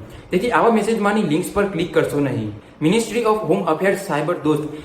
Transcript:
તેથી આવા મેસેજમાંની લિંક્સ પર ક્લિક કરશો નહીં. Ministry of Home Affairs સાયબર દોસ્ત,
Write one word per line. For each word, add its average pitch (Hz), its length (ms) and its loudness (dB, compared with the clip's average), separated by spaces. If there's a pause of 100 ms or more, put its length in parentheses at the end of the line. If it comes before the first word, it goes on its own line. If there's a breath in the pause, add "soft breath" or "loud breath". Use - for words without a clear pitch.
(320 loud breath)
તેથી 185 200 0
આવા 185 200 4
મેસેજમાંની 214 520 2
લિંક્સ 160 300 0
પર 202 120 0
ક્લિક 170 280 -4
કરશો 147 260 2
નહીં. 117 320 -2 (300 loud breath)
Ministry 214 380 2
of 214 320 2
Home 180 220 2
Affairs 185 220 2
સાયબર 151 420 -2
દોસ્ત, 151 260 0 (220 loud breath)